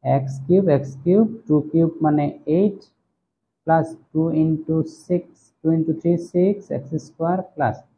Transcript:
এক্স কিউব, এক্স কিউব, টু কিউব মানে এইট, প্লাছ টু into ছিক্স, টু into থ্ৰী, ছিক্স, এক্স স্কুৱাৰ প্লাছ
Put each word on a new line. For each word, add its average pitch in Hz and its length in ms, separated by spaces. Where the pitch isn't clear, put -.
এক্স 135 300
কিউব, 185 180
এক্স - 160
কিউব, 202 220
টু 156 80
কিউব 165 200
মানে 151 200
এইট, 202 200
প্লাছ 160 220
টু 156 100
into 160 340
ছিক্স, 180 280
টু - 160
into 160 260
থ্ৰী, 170 120
ছিক্স, 190 320
এক্স - 140
স্কুৱাৰ 170 340
প্লাছ 123 220